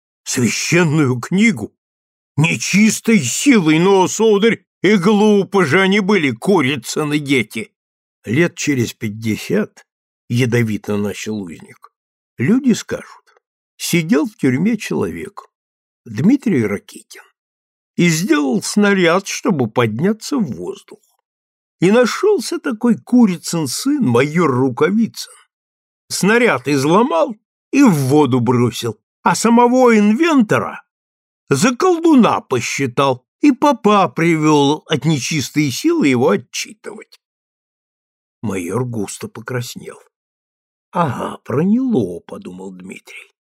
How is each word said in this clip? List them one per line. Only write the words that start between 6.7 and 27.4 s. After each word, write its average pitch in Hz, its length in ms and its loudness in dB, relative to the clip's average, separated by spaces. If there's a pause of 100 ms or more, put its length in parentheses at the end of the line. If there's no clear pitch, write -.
дети!" 131 560 -4 (500)
"Лет 160 300 -2
через 127 400 -2
пятьдесят, — 110 920 -6 (420)
ядовито 113 680 -2
начал 104 420 -6
узник, — - 540 -16 (460)
люди 233 340 2
скажут: - 520 -8 (520)
сидел 190 500 -2
в - 100 -14
тюрьме 160 420 0
человек, 87 720 -8 (560)
Дмитрий 147 580 0
Ракитин, - 580 -10 (760)
и 175 120 2
сделал 240 540 0
снаряд, 190 640 0
чтобы 143 440 -4
подняться 160 680 -2
в 170 140 -4
воздух. - 480 -14 (800)
И 180 100 4
нашелся 285 680 0
такой 240 380 -2
Курицын 175 680 0
сын, 269 360 -2
майор 147 480 2
Рукавицын. 135 840 -2 (760)
Снаряд 202 600 0
изломал 214 680 0 (360)